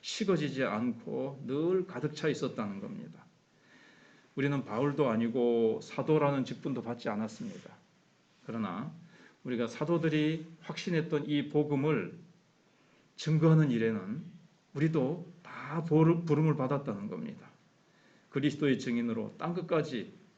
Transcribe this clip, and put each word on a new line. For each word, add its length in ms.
식어지지 640
않고 800
늘 400
가득 280
차 120
있었다는 540
겁니다. 420
우리는 300
바울도 440
아니고 720
사도라는 640
직분도 380
받지 260
않았습니다. 640
그러나 460
우리가 240
사도들이 800
확신했던 680
이 200
복음을 680
증거하는 560
일에는 520
우리도 580
다 400
보르-, 400
부름을 340
받았다는 500
겁니다. 400
그리스도의 500
증인으로 580
땅끝까지, 760